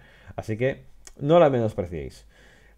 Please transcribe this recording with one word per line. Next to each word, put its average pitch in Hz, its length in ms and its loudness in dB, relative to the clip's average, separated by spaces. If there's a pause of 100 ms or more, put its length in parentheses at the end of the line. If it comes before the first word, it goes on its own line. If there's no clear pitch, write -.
(360)
así 110 200 -8
que 131 280 -4 (340)
no 156 220 4
la 151 100 6
menospreciéis. 90 760 -6 (520)